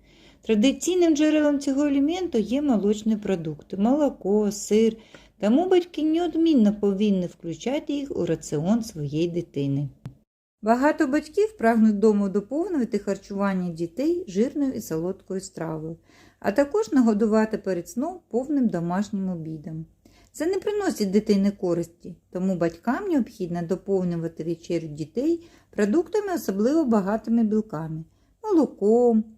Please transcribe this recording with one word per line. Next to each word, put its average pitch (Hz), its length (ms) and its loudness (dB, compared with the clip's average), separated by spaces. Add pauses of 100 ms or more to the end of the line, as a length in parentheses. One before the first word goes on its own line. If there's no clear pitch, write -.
(420)
Традиційним 277 720 2
джерелом 302 440 2
цього 277 260 0
елементу 294 520 0
є 214 240 0
молочні 214 540 0
продукти, 185 640 -6
молоко, 214 720 2
сир. 220 440 2 (440)
Тому 277 300 2
батьки 349 340 2
неодмінно 311 760 4
повинні 196 480 2
включати 254 640 -6
їх 277 240 -6
у 185 80 -2
раціон 165 580 0
своєї 151 440 -4
дитини. 143 600 -4 (720)
Багато 277 460 2
батьків 302 500 -2
прагнуть 220 380 4
вдома 202 340 4
доповнювати 254 720 -2
харчування 196 720 -4
дітей 262 580 -4
жирною 262 460 0
і 220 80 -8
солодкою 185 600 -6
стравою, 160 560 -10 (420)
а - 120 -4
також 339 400 0
нагодувати 220 640 2
перед 175 320 -6
сном 339 300 -6 (100)
повним 262 380 0
домашнім 185 640 -4
обідом. 160 560 -10 (460)
Це 294 140 -6
не 381 140 0
приносить 381 520 -2
дитині 202 400 2
користі, 170 640 -4 (160)
тому 185 240 -2
батькам 233 540 -2
необхідно 175 520 -2
доповнювати 170 800 -4
вечерю 165 440 -6
дітей 233 560 -4 (260)
продуктами, 349 640 0
особливо 240 520 0
багатими 226 580 0
білками, 160 600 -4 (400)
молоком, 240 800 4 (140)